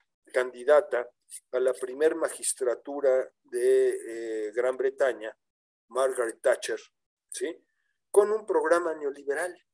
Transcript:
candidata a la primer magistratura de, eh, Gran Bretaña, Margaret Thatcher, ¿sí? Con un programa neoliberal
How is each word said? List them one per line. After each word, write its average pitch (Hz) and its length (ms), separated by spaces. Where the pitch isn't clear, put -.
candidata 127 760
a 127 80
la 127 120
primer 139 440
magistratura 131 1160
de, 117 1040
eh, - 20
Gran 123 260
Bretaña, 127 600
Margaret 123 500
Thatcher, 117 400
¿sí? - 340
Con 202 220
un 214 120
programa 165 480
neoliberal 143 640